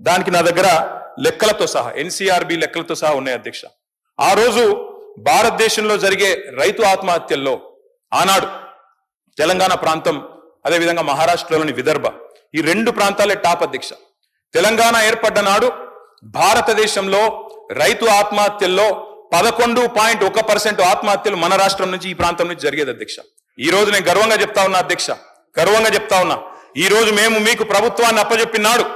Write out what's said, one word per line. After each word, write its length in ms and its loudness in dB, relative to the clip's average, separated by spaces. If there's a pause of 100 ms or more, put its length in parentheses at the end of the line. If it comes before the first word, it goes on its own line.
దానికి 280 0
నా 100 2
దగ్గర 580 2 (200)
లెక్కలతో 480 0
సహా, 240 -4
ఎన్సీఆర్బీ 680 -2
లెక్కలతో 380 -6
సహా 200 0
ఉన్నాయి, 240 -4
అధ్యక్ష. 240 -14 (580)
ఆ 120 4
రోజు 600 2 (260)
భారతదేశంలో 800 2
జరిగే 460 0 (100)
రైతు 280 0
ఆత్మహత్యల్లో 760 0 (540)
ఆనాడు 320 2 (920)
తెలంగాణ 360 0
ప్రాంతం, 540 -2 (380)
అదేవిధంగా 360 0
మహారాష్ట్రలోని 680 -2
విదర్భ, 320 -2 (500)
ఈ 60 -2
రెండు 300 0
ప్రాంతాలే 440 0
టాప్, 280 0
అధ్యక్ష. 280 -6 (640)
తెలంగాణ 420 2
ఏర్పడ్డ 420 2
నాడు 340 2 (520)
భారతదేశంలో 1300 0 (220)
రైతు 320 0
ఆత్మహత్యల్లో 840 2 (440)
పదకొండు 540 2
పాయింట్ 380 0
ఒక 160 0
పర్సెంట్ 400 0
ఆత్మహత్యలు 560 0
మన 180 0
రాష్ట్రం 360 0
నుంచి, 200 -8
ఈ 20 -6
ప్రాంతం 360 -2
నుంచి 120 -12
జరిగేది, 300 -4
అధ్యక్ష. 260 -12 (440)
ఈ 100 -2
రోజు 200 2
నేను 140 0
గర్వంగా 360 2
చెప్తా 240 0
ఉన్నా, 140 0
అధ్యక్ష, 320 -2 (500)
గర్వంగా 340 2
చెప్తా 260 0
ఉన్నా, 220 -2 (340)
ఈ 120 0
రోజు 220 4
మేము 280 2
మీకు 260 0
ప్రభుత్వాన్ని 560 2
అప్పజెప్పినాడు, 640 0 (120)